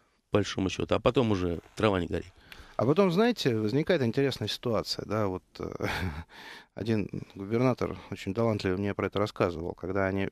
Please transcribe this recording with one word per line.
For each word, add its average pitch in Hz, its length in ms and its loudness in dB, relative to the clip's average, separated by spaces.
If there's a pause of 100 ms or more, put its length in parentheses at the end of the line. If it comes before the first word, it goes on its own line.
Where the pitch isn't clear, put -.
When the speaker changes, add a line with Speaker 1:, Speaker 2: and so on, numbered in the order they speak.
(300)
Speaker 1:
По 104 80 4
большому 98 320 0
счёту. 85 240 -2
А 98 60 4
потом 123 320 4
уже 90 280 0 (160)
трава 101 240 4
не 82 60 0
горит. 85 260 -6 (440)
Speaker 2:
А 107 100 2
потом, 175 240 4
знаете, 180 460 2
возникает 135 460 2
интересная 120 460 0
ситуация, - 580 -2
да, 104 200 0
вот, 92 160 -4 (160)
э, 90 280 -6 (380)
<laughs> - 500 -20
один 107 340 0 (260)
губернатор 101 640 0 (120)
очень 98 240 -8
талантливо 104 420 0
мне 101 180 -2
про 98 120 -2
это 95 120 -2
рассказывал, 87 560 -2
когда 95 320 -2
они 95 260 -2